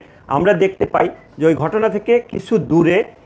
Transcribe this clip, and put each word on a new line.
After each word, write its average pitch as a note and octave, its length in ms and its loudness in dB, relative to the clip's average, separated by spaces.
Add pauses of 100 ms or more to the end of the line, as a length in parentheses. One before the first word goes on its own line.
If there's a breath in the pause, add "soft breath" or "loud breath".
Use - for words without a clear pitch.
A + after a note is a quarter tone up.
(260 loud breath)
আমরা E3+ 260 0
দেখতে F#3+ 340 0
পাই E3 220 0 (300)
যে D3+ 80 2
ওই E3 80 4
ঘটনা G#3+ 340 -2
থেকে G#3 320 0
কিছু A3 380 -4
দূরে E3+ 460 2 (220)